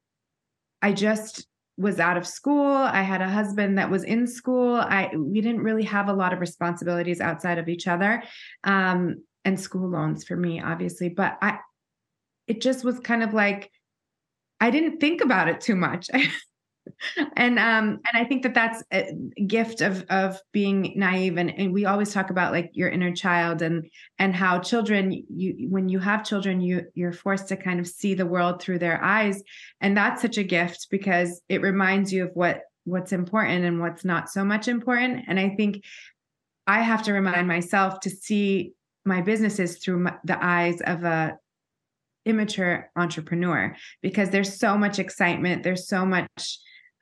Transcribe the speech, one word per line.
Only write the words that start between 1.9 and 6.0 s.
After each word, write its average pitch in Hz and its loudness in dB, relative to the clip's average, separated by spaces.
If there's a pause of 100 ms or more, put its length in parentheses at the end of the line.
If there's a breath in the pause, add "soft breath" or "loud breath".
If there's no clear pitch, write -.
out 175 4
of 175 -2
school. 285 0
I 269 2
had 190 -2
a 185 0
husband 202 0
that 180 0
was 185 0
in 233 2
school. 247 0
I, 196 0
we 190 0
didn't 233 0
really 220 0
have 202 -2